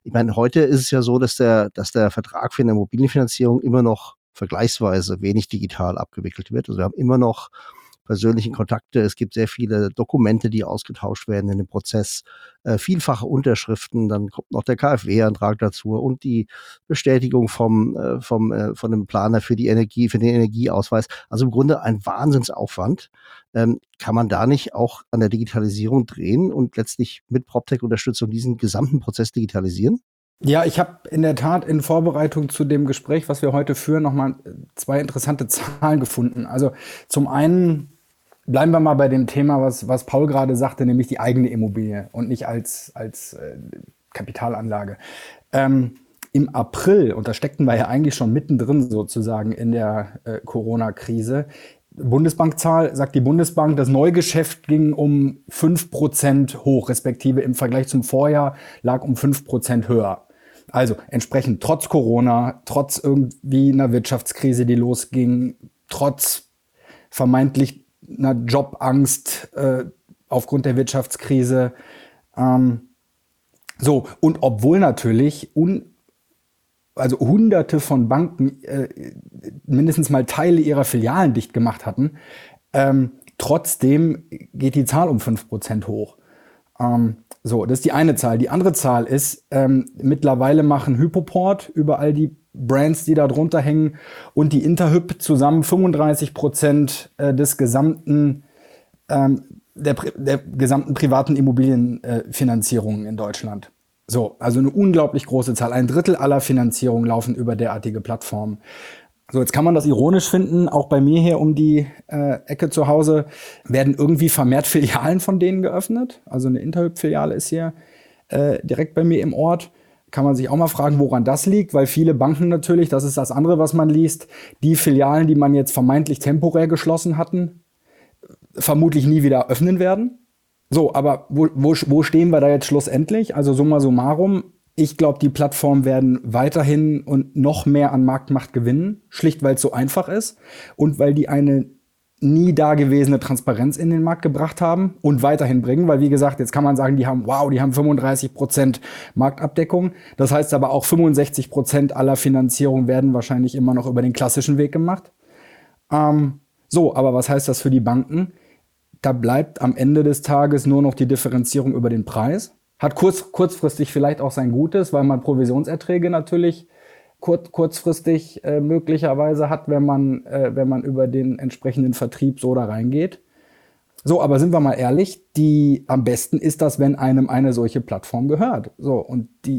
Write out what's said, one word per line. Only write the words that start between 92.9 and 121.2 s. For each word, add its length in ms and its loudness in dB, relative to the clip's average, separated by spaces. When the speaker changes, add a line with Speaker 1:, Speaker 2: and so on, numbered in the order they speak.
Speaker 2:
die 80 2
da 140 4
drunter 320 0
hängen, 380 0
und 180 2
die 120 2
Interhyp 580 2
zusammen 420 2
fünfunddreißig 720 0
Prozent, 840 0
äh, 160 0
des 240 0
gesamten, 840 0
ähm, 360 0
der 180 -2
Pri-, 240 -6
der 220 -2
gesamten 560 0
privaten 400 2
Immobilienfinanzierungen, 920 2
äh, 60 -12
Finanzierungen 720 -2
in 120 -8
Deutschland. 540 -10
So, 300 -2
also 200 0
eine 100 2
unglaublich 560 2
große 280 -2
Zahl. 200 -2
Ein 140 2
Drittel 280 2
aller 260 2
Finanzierungen 640 0
laufen 300 -2
über 200 -4
derartige 460 -6
Plattformen. 580 -8
So, 120 -2
jetzt 100 -2
kann 140 2
man 100 4
das 100 2
ironisch 440 2
finden, 400 2
auch 180 0
bei 140 2
mir 180 4
hier 220 2
um 140 2
die, 300 2
äh, 380 -4
Ecke 240 -4
zu 180 0
Hause 380 2
werden 320 2
irgendwie 320 4
vermehrt 360 2
Filialen 540 0
von 220 -2
denen 200 0
geöffnet. 640 -4
Also 220 -4
eine 140 0
Interhyp-Filiale 760 -2
ist 140 -6
hier, 240 -4
äh, 360 0
direkt 280 -4
bei 100 2
mir 180 2
im 120 -2
Ort. 400 -2
Kann 140 -2
man 140 2
sich 100 -2
auch 80 -2
mal 140 2
fragen, 300 0
woran 260 2